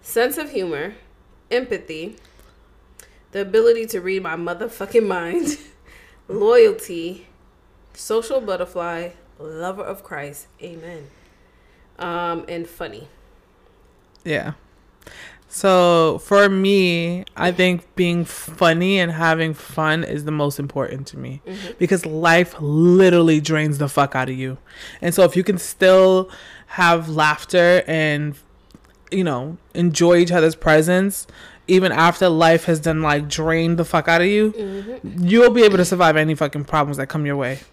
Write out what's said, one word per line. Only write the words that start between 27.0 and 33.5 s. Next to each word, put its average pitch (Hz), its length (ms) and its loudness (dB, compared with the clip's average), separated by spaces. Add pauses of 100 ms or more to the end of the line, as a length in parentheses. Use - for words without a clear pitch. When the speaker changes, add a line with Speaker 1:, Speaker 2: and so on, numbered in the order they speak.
Speaker 2:
laughter 160 760 2
and, 151 480 -2 (760)
you 190 140 -2
know, 147 320 -4 (160)
enjoy 170 440 2
each 175 160 2
other's 160 240 2
presence, 180 680 0 (420)
even 185 220 4
after 170 380 2
life 165 380 4
has 165 140 0
done, 156 200 -2
like, 147 280 0
drained 165 500 -2